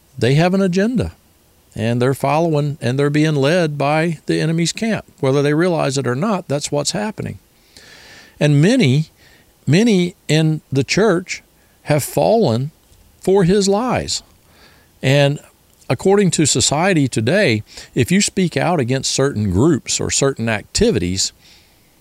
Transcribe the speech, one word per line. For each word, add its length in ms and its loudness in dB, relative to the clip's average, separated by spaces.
they 160 2
have 220 2
an 80 2
agenda, 480 -2
and 260 -2
they're 140 2
following 680 -2
and 160 -2
they're 140 0
being 240 2
led 420 0
by 480 -2
the 160 -2
enemy's 320 -2
camp. 320 -4
Whether 240 0
they 100 0
realize 420 0
it 120 -4
or 80 -2
not, 320 -4
that's 240 -6
what's 200 -4
happening. 460 -8
And 240 4
many, 460 2
many 480 2
in 340 0
the 120 0
church 600 -2
have 200 0
fallen 680 0
for 240 2
his 260 2
lies. 540 -2
And 360 2
according 440 2
to 160 0
society 600 0
today, 540 0
if 180 0
you 80 4
speak 380 -2
out 220 0
against 320 -2
certain 400 0
groups 480 2
or 100 -4
certain 400 -2
activities, 840 -2